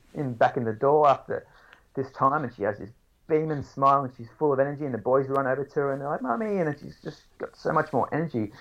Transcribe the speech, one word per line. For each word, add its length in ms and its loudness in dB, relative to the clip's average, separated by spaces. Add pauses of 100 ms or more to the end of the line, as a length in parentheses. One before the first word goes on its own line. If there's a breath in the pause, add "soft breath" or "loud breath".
(120)
in, 220 -6
back 240 2
in 60 -2
the 100 -2
door 340 4
after 380 0 (480 soft breath)
this 160 -6
time, 340 0
and 100 -8
she 100 -6
has 140 -2
this 120 -12 (360)
beaming 360 0
smile, 420 2
and 100 -8
she's 140 -16 (100)
full 140 2
of 80 2
energy, 240 0
and 80 -4
the 60 -4
boys 300 2
run 180 0
over 180 -2
to 160 -4
her, 120 0
and 100 -6
they're 80 -6
like, 100 -4
"Mommy," 380 -2
and 200 -2
she's 240 -18
just 200 -14 (160)
got 180 -12
so 160 -4
much 180 0
more 220 0
energy. 480 -4